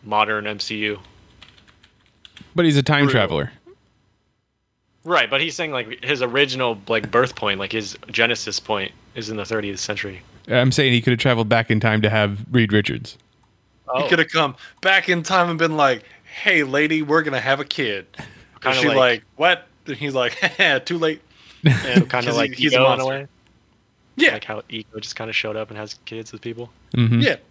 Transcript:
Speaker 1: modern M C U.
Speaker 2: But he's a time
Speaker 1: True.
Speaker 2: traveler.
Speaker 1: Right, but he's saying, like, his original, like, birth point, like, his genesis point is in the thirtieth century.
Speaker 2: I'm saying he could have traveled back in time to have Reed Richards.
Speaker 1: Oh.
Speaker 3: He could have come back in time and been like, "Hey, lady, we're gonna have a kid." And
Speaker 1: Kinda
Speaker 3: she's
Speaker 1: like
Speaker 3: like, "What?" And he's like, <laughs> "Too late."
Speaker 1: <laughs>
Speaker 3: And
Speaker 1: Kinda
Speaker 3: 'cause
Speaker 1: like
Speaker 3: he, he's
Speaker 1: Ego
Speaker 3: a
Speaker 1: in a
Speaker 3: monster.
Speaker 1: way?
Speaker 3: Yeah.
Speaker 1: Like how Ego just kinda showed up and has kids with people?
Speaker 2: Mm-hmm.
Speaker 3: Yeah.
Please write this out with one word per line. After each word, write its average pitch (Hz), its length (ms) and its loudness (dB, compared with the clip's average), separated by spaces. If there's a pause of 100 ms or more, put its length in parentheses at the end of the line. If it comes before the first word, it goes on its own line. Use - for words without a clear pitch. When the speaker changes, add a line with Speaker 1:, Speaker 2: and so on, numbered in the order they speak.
Speaker 1:
modern 104 420 0
M 104 140 -8
C - 180 -8
U. 104 220 -4 (1500)
Speaker 2:
But 175 100 2
he's 151 120 4
a 139 60 4
time 143 220 4
Speaker 1:
True. 139 80 4
Speaker 2:
traveler. 87 400 2 (1500)
Speaker 1:
Right, 147 260 2
but 135 100 2
he's 160 140 -4
saying, 160 160 -6
like, 123 340 -8
his 131 160 0
original, 127 680 0
like, 110 240 -2
birth 123 240 2
point, 101 240 -2
like, 98 140 -8
his 104 240 -6 (140)
genesis 113 500 -2
point 98 320 -6 (220)
is 110 160 -10
in 110 60 -8
the 101 80 -6
thirtieth 101 360 -6
century. 101 420 -8 (260)
Speaker 2:
I'm 123 240 2
saying 135 200 2
he 120 80 4
could 123 120 2
have 113 80 0
traveled 117 280 2
back 113 220 2
in 110 100 2
time 110 220 2
to 107 80 6
have 104 300 0 (100)
Reed 113 220 4
Richards. 101 440 0 (720)
Speaker 1:
Oh. 127 140 -2
Speaker 3:
He 139 60 -2
could 170 100 2
have 156 100 2
come 151 280 -2 (260)
back 190 260 2
in 175 140 0
time 180 260 2
and 165 100 -4
been 160 180 0
like, 131 280 2 (380)
"Hey, 175 220 2
lady, 151 380 0
we're 151 200 2
gonna 135 180 -2
have 135 200 0
a 139 40 -6
kid." 104 420 -6 (120)
And - 80 -18 (360)
Speaker 1:
Kinda 131 160 0
Speaker 3:
she's 143 80 2
Speaker 1:
like 139 100 2
Speaker 3:
like, 123 280 4 (120)
"What?" 175 300 2 (200)
And 139 100 -8
he's 139 180 -6
like, 123 220 0 (220)
<laughs> 165 260 2
"Too 175 140 -4
late." 160 240 -2 (200)
Speaker 1:
<laughs> - 220 -20
Speaker 3:
And 143 180 6
Speaker 1:
Kinda 135 260 4
Speaker 3:
'cause 120 280 -2
Speaker 1:
like 117 180 0
Speaker 3:
he, 123 100 -4
he's 147 100 2
Speaker 1:
Ego 127 100 6
Speaker 3:
a 131 100 6
Speaker 1:
in 120 60 -2
a 131 40 0
Speaker 3:
monster. 135 180 -4
Speaker 1:
way? 143 40 -14 (880)
Speaker 3:
Yeah. 302 160 2
Speaker 1:
Like 107 120 -8
how 107 240 -10
Ego 110 320 -12
just - 160 -12
kinda 110 160 -10
showed 107 240 -4
up 110 140 -8
and 107 80 -14
has 107 160 -12 (100)
kids 113 280 -14
with - 100 -18
people? 117 280 -12 (240)
Speaker 2:
Mm-hmm. 117 260 2
Speaker 3:
Yeah. 185 160 2 (140)